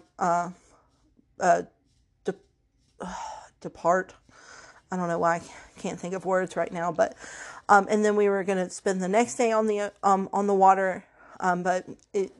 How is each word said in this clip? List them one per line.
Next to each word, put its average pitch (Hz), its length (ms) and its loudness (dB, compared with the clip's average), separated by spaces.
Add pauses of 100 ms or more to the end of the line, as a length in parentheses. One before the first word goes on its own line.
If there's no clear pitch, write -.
(200)
uh, 175 300 0 (880)
uh, 180 220 4 (640)
de-, 185 100 -6 (640)
<sighs> - 640 -14
depart. 175 520 -2 (800)
I 185 60 -6
don't 175 120 -4
know 170 100 -2
why 170 180 2
I 170 40 -10 (380)
can't 170 200 -8
think 180 140 -10
of 185 120 -8
words 185 300 -2
right 170 160 -4
now, 175 200 -4
but, - 240 0 (540)
um, 196 200 6
and 214 160 2
then 208 100 2
we 208 140 2
were 196 140 0
gonna 185 260 -2
spend 190 320 -4
the 180 80 -4
next 233 260 0
day 233 160 0
on 220 160 0
the, 208 240 -4 (120)
um, 196 280 2
on 202 160 -2
the 202 60 2
water. 190 500 4 (360)
Um, 180 240 0
but 185 220 -2 (280)
it, 196 260 -2